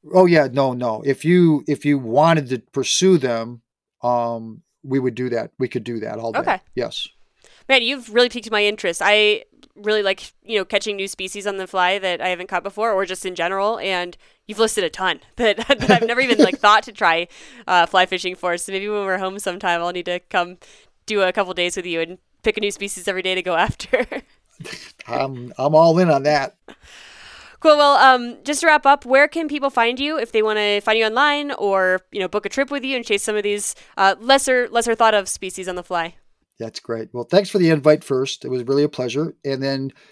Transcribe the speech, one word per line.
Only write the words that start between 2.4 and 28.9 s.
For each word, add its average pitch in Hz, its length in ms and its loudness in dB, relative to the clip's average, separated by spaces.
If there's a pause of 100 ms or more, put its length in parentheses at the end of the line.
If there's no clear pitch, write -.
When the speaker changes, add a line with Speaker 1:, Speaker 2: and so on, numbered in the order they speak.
Speaker 1:
to 127 100 -2
pursue 180 600 0
them, 120 420 -4 (400)
um, 117 600 -4 (220)
we 135 160 -4
would 127 160 -2
do 127 140 -6
that. 117 300 -4
We 190 80 -2
could - 160 -6
do 117 160 -8
that 107 200 -8
all 117 120 -6
day. - 80 -4
Speaker 2:
Okay. 190 220 -2 (140)
Speaker 1:
Yes. - 320 -8 (640)
Speaker 2:
Man, 262 120 4
you've 233 320 -6
really 247 160 2
piqued 233 220 -10
my 208 120 2
interest. 208 400 -2
I 208 400 2 (320)
really 208 280 -2
like, 196 300 -4 (100)
you 214 140 -4
know, 190 80 -2
catching 208 300 -4
new 196 120 -8
species 190 400 -10
on 196 100 -4
the 190 100 -8
fly 185 320 0
that 180 220 -4
I 180 80 -4
haven't 180 180 -8
caught 180 160 -6
before 214 280 -4
or 196 140 0
just 185 200 -10
in 185 100 -8
general. 196 440 -2
And 180 380 -6 (280)
you've 208 140 -12
listed 214 240 0
a 160 60 -4
ton 180 380 -4
<laughs> - 100 -20
that, - 200 2
that 233 320 0
I've 233 180 4
never 240 140 0
even, 262 180 2
like, 240 180 4
Speaker 1:
<laughs> - 20 -18
Speaker 2:
thought 214 240 6
to 226 80 -18
try, 170 360 0 (400)
uh, 175 180 4
fly 185 200 2
fishing 180 300 -6
for. 180 220 -4
So 196 140 -10
maybe 196 180 -6
when 208 160 -4
we're 185 120 -2
home 190 220 -6
sometime, 175 420 -4
I'll 175 100 -4
need 180 140 -8
to 180 140 -6
come 180 380 -4 (480)
do 208 160 -2
a 180 120 2
couple 185 200 -2
days 175 220 -2
with 180 100 -8
you 165 160 -4
and 170 160 -8 (260)
pick 220 140 -2
a 214 40 -4
new 202 100 -2
species 196 360 -10
every 185 140 -4
day 185 140 -2
to 185 60 -2
go 175 140 -4
<laughs> 185 120 2
after. - 380 -2 (1040)
Speaker 1:
I'm, 127 500 -6
I'm 147 180 0
all 165 240 8
in 180 100 4
on 139 140 2
that. 143 320 0 (1040)
Speaker 2:
Cool. 302 180 6
Well, 285 180 6
um, 247 480 4
just 277 180 -4
to 339 60 2
wrap 302 180 4
up, 277 200 4